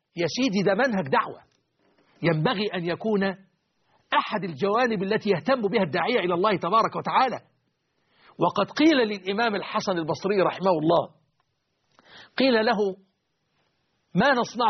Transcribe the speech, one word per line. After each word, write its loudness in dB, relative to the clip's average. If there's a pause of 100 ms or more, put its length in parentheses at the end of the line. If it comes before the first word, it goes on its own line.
(160)
يا -2
سيدي، 0
ده 4
منهج 0
دعوة، -2 (800)
ينبغي 0
أن -6
يكون -2 (880)
أحد -2
الجوانب 0
التي -2
يهتم 0
بها 0
الداعية -2
إلى 0
الله 2
تبارك 0
وتعالى. 0 (1000)
وقد 0
قيل 4
للإمام -2
الحسن -4
البصري 0
رحمه 0
الله، 2 (1300)
قيل 4
له: 2 (1400)
"ما 4
نصنع -2